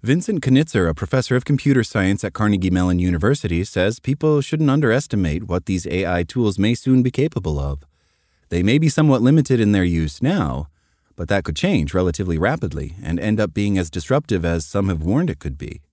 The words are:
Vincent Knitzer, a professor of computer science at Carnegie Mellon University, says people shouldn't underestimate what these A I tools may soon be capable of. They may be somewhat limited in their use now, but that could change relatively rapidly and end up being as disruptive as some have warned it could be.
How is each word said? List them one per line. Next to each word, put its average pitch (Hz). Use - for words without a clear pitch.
Vincent 165
Knitzer, 131
a 80
professor 127
of 127
computer 139
science 101
at 98
Carnegie 101
Mellon 90
University, 90
says 101
people 147
shouldn't 156
underestimate 110
what 87
these 92
A 90
I 87
tools 104
may 110
soon 131
be 123
capable 92
of. 69
They 87
may 117
be 156
somewhat 139
limited 131
in 104
their 95
use 80
now, 78
but 85
that 98
could 78
change 95
relatively 90
rapidly 82
and 82
end 107
up 98
being 101
as 85
disruptive 98
as 82
some 101
have 80
warned 131
it 80
could 69
be. -